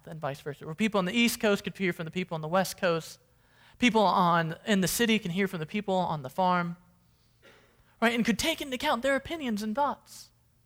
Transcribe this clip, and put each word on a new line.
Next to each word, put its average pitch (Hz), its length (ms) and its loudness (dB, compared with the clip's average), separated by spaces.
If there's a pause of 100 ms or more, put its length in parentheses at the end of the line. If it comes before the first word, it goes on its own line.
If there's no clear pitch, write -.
and 165 140 -16
vice 147 220 -6
versa, - 240 -10
where 156 100 -10
people 214 240 0
on 180 60 0
the 190 120 -2
East 233 220 2
Coast 202 240 2
could 180 140 -8
hear 180 160 0
from 175 100 -10
the 160 80 -10
people - 240 -6
on 156 60 -6
the 156 80 -8
West 185 260 0
Coast, 165 440 -2 (600)
people 226 220 4
on, 170 540 4 (120)
in 202 140 2
the 170 60 2
city 220 300 2
can 185 140 -4
hear 190 160 0
from 180 120 -8
the 156 60 -6
people 208 300 -2
on 170 260 -2
the 127 80 -10
farm, 180 460 0 (1200)
right, 233 140 2
and 233 120 0
could 226 120 2
take 320 240 -2
into 277 140 -6
account 247 260 0
their 269 140 2
opinions 262 480 -4
and 214 120 -4
thoughts. - 540 -4 (360)